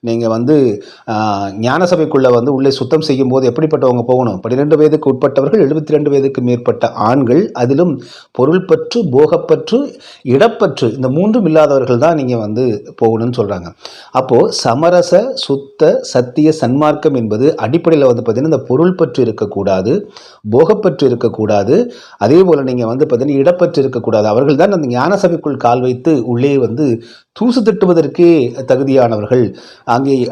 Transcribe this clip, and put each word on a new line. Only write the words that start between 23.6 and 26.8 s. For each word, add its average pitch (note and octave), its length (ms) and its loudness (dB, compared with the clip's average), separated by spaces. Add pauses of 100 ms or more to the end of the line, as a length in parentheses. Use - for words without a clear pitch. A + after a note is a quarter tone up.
இருக்கக்கூடாது. A2+ 440 0
அவர்கள் C3 300 2
தான் F#3 160 2
அந்த E3 140 -2
ஞான C3 300 0
சபைக்குள் E3+ 400 -2
கால் B2 240 0
வைத்து B2+ 440 0
உள்ளே B2 340 0
வந்து A#2 440 -2 (300)